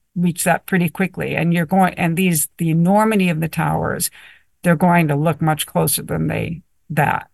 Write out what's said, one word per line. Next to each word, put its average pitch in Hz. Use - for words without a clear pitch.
reach 175
that 170
pretty 175
quickly, 160
and 170
you're 170
going, 190
and 165
these, 175
the 165
enormity 190
of 156
the 160
towers, 156
they're 170
going 175
to 143
look 151
much 156
closer 160
than 160
they, -
that -